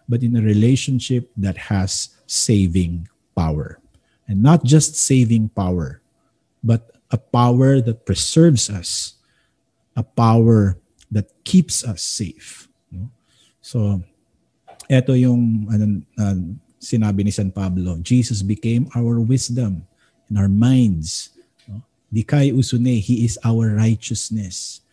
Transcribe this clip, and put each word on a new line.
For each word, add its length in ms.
but 160
in 140
a 80
relationship 920
that 340
has 420
saving 840
power. 460
And 140
not 200
just 320
saving 600
power, 480
but 320
a 80
power 600
that 240
preserves 640
us, 480
a 60
power 760
that 200
keeps 420
us 160
safe. 680
No? 200
So, 420
eto 280
yung, 520
ano, 140
uh, 200
sinabi 460
ni 40
San 200
Pablo, 500
"Jesus 400
became 540
our 260
wisdom 680
in 80
our 100
minds." 840
No? 160
Dikai 440
usune, 480
he 240
is 160
our 320
righteousness. 1080